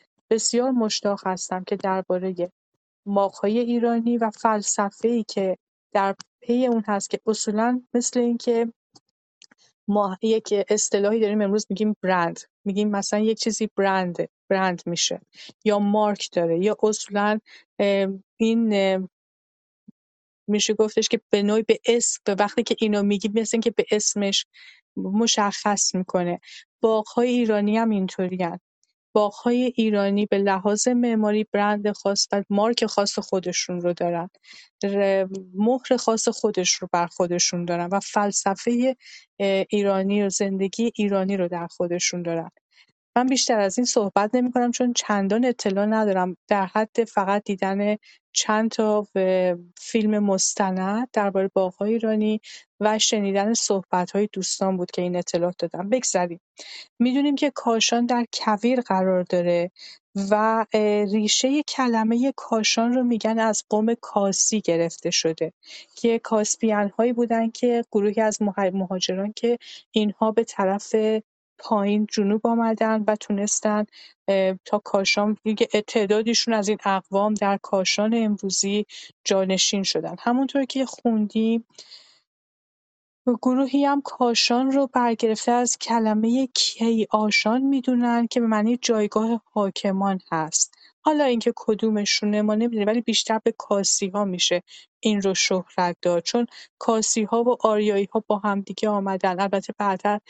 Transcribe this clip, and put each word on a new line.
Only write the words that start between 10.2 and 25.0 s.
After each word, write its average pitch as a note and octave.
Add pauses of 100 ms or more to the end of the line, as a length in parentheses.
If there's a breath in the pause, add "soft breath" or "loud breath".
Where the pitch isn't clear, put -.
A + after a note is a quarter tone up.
یک A3 (140)
اصطلاحی G#3
داریم G#3
امروز G3+
می‌گیم G#3+
برند، F3 (240)
می‌گیم G3+
مثلاً G#3
یک A3
چیزی A3
برند، F#3+ (320)
برند F#3+
می‌شه - (440 loud breath)
یا G#3
مارک G#3
داره E3+
یا G#3
اصولاً، G#3 (380 loud breath)
اه، G3 (280)
این، A3+
اه، F#3+ (1400)
می‌شه G#3
گفتش G#3+
که A#3 (100)
به G#3
نوعی G#3+
به -
اسم، A#3
به G3+
وقتی G3+
که -
اینو G#3
می‌گی G3+
مثل A3+
این A3+
که A3+
به G3+
اسمش G3+ (500 loud breath)
مشخص G3+